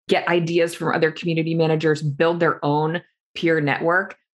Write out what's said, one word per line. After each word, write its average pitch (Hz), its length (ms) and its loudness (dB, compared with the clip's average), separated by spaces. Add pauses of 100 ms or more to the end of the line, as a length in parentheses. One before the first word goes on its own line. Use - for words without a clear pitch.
get 175 200 0
ideas 170 460 0
from - 200 -4
other 160 160 2
community 165 440 -2
managers, 160 480 2
build 165 360 0
their 160 260 0
own 156 360 0 (340)
peer 165 260 0
network. 165 560 0 (180)